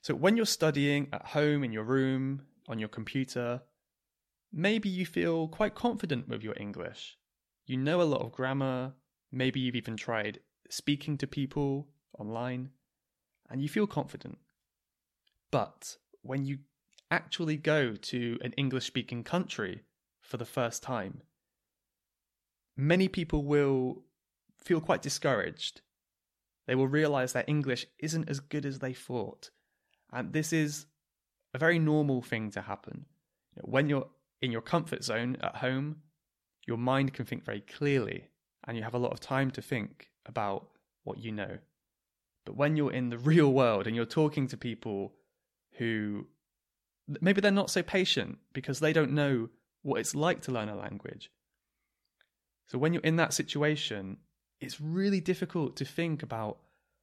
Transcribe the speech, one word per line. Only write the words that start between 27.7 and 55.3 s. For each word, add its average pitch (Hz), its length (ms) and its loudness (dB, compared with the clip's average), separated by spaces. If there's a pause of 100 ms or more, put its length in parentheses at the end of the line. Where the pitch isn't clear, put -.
isn't 156 300 -2
as 139 120 -2
good 147 240 -4
as 135 140 -4
they 131 160 -6
thought. - 560 -6 (600)
And 120 200 -6
this 156 200 0
is 151 340 0 (680)
a 131 40 -6
very 165 200 6
normal 151 420 4
thing 110 320 -4
to 98 100 -4
happen. - 440 -10 (480)
You - 80 -16
know, - 80 -10
when 139 180 4
you're 139 200 0 (340)
in 127 80 0
your 113 120 -2
comfort - 420 -2
zone 120 360 0
at - 160 -4
home, 135 460 -2 (640)
your 117 120 -2
mind 131 340 2
can 120 140 -6
think - 180 -8
very 107 160 -6
clearly, - 680 -2 (360)
and 117 120 -6
you 110 80 -4
have 117 100 -6
a 123 40 0
lot 123 140 0
of - 80 -8
time 135 320 0
to 117 100 -8
think - 480 -6 (160)
about 104 420 -4 (340)
what 101 160 -8
you 110 140 -8
know. 98 260 -6 (840)
But 101 120 -10
when 147 200 2
you're 143 160 2
in 123 180 -2
the 117 80 -6
<laughs> 143 140 4
real 151 200 8
world 117 340 6
and 113 100 0
you're 117 80 2
talking 147 440 2
to 110 80 -8
people 107 580 -6 (640)
who, 107 480 -2 (920)
maybe 190 200 4
they're 202 100 6
not 196 200 2
so 180 120 2
patient 165 560 0 (140)
because 139 280 -4
they 156 120 4
don't 151 200 4
know 135 360 2 (340)
what 131 180 0
it's - 140 -4
like 151 280 0
to 131 100 -4
learn 107 160 -2
a 104 80 -8
language. - 540 -10 (1400)
So 127 120 -4
when 156 140 4
you're 170 100 0
in 160 140 4
that 160 160 2
situation, 143 840 -2 (420)
it's - 200 -12
really 185 400 2
difficult 170 560 -2